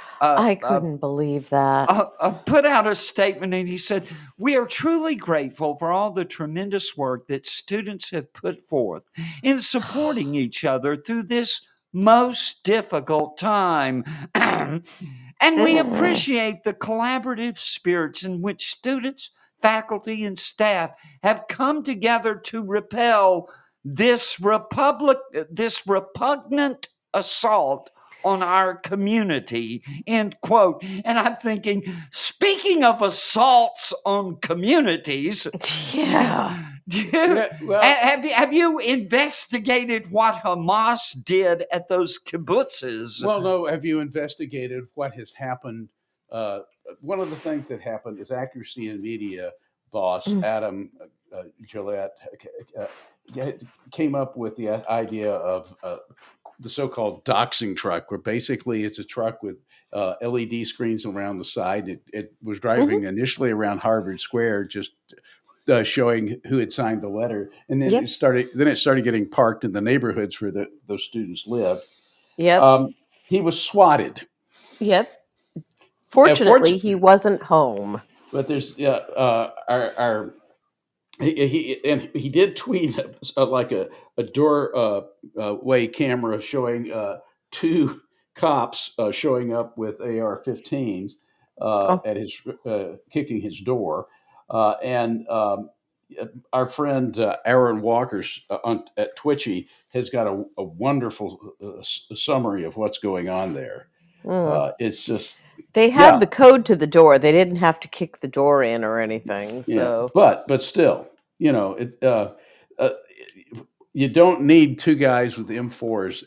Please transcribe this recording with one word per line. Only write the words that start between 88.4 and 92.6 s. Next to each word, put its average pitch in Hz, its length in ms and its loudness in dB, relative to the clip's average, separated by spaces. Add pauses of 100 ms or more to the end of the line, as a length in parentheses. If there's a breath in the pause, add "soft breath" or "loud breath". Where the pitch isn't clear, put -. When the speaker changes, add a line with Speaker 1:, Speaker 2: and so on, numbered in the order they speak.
Speaker 3:
uh, 107 120 0
showing 123 420 -2
up 117 240 -6
with 110 240 -8
A 117 180 -4
R 104 260 -4
fifteens, 110 720 -6 (460)
uh, 104 40 -4 (320)
Speaker 2:
Oh. - 80 -6
Speaker 3:
at 107 120 -4
his, 107 180 -10 (300)